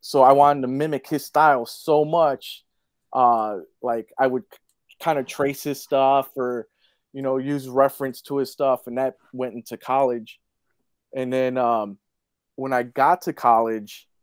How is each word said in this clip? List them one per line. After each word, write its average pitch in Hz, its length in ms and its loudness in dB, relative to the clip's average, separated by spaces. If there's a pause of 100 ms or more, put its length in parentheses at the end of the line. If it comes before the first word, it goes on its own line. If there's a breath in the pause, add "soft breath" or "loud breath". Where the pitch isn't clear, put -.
So - 220 2
I 127 100 8
wanted 143 300 4
to 127 60 -4
mimic 139 400 -4
his 151 160 -4
style 143 420 2
so 151 380 0
much. 156 600 -2 (480)
Uh, 113 460 2 (240)
like, 117 360 -6
I 135 80 2
would 127 240 -2
k-, - 80 -20 (420)
kinda 147 240 -2
trace 139 380 -4
his 143 200 -6
stuff 135 540 2
or, 123 320 -4 (440)
you 135 100 -12
know, 131 160 -2
use 135 300 -6
reference 135 540 0
to 143 140 -6
his 135 160 -4
stuff. 135 340 -2
And 123 120 -8
that 131 180 -2 (160)
went 127 220 -8
into 117 220 -14
college. 123 640 -2 (760)
And 127 180 -6
then, 127 240 -2
um, 113 420 -2 (580)
when 131 160 -6
I 123 100 0
got 139 400 0
to 170 100 -6
college, 113 760 0 (140)